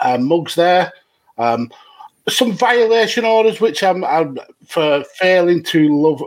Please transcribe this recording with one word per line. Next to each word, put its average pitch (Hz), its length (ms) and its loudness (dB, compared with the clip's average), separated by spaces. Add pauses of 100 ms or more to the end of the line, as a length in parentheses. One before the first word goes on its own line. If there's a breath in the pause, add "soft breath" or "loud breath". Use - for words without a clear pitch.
uh, 127 180 0
mugs 151 360 -2
there, 180 380 2 (460 soft breath)
um, 117 340 -2 (560 loud breath)
some 233 240 0
violation 226 720 0
orders, 220 340 2
which 220 240 -2
I'm, 185 220 0
I'm 139 340 -2 (300)
for 147 340 0 (120)
failing 175 500 2
to 156 240 2
love 147 380 0